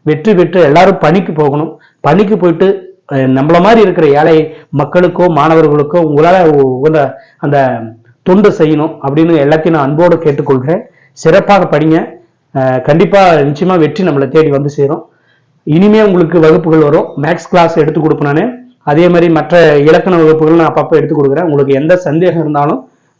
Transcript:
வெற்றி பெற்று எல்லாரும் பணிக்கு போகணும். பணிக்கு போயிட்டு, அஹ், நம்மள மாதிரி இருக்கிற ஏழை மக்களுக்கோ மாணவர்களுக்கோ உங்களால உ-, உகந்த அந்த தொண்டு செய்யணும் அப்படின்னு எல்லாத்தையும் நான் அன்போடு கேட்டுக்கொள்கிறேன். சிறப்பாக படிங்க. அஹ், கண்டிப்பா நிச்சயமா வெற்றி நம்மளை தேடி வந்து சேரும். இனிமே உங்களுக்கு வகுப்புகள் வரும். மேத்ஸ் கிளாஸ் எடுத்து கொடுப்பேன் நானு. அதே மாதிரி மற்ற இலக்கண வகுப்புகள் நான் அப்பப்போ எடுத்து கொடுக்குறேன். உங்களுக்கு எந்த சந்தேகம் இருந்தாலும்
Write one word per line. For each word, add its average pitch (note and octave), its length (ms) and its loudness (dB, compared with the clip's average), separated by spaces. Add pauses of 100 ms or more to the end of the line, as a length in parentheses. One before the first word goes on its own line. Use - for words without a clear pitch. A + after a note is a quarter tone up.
வெற்றி D#3 340 0
பெற்று F3+ 260 0
எல்லாரும் E3+ 360 2
பணிக்கு F3 360 -2
போகணும். D3+ 380 -2 (300)
பணிக்கு F#3+ 360 0
போயிட்டு, F3 300 0 (440)
அஹ், C3+ 180 -2
நம்மள D3 320 2
மாதிரி A3 200 4
இருக்கிற E3+ 260 0
ஏழை D3+ 280 2 (420)
மக்களுக்கோ F3 500 -2
மாணவர்களுக்கோ D#3 760 0
உங்களால E3 480 2
உ-, C#3 240 0
உகந்த D3+ 260 0 (380)
அந்த C#3+ 200 -2 (680)
தொண்டு G3+ 260 2
செய்யணும் D#3 520 -2
அப்படின்னு D3+ 360 0
எல்லாத்தையும் D#3 320 0
நான் D3+ 180 0
அன்போடு E3+ 280 2
கேட்டுக்கொள்கிறேன். C#3+ 680 -2 (360)
சிறப்பாக F#3 480 2
படிங்க. D#3 320 0 (580)
அஹ், C3 260 -2
கண்டிப்பா F3 380 0 (180)
நிச்சயமா D3 400 -2
வெற்றி D#3 260 -2
நம்மளை C#3+ 240 -2
தேடி D3+ 220 0
வந்து C#3+ 200 -2
சேரும். C#3+ 320 -4 (680)
இனிமே G3+ 340 2
உங்களுக்கு F3 380 0
வகுப்புகள் D#3+ 400 2
வரும். D3+ 280 0 (100)
மேத்ஸ் D3+ 320 -6
கிளாஸ் E3 280 0
எடுத்து D#3 240 -2
கொடுப்பேன் D3+ 320 -2
நானு. D#3+ 100 0 (400)
அதே D#3+ 260 0
மாதிரி F3 200 2
மற்ற D#3 480 2
இலக்கண E3 400 2
வகுப்புகள் D#3 380 2
நான் E3 180 0
அப்பப்போ - 180 -4
எடுத்து D#3 240 0
கொடுக்குறேன். C#3+ 280 -2
உங்களுக்கு C#3+ 300 0
எந்த D3+ 220 0
சந்தேகம் E3+ 440 -2
இருந்தாலும் D3+ 420 -4 (380)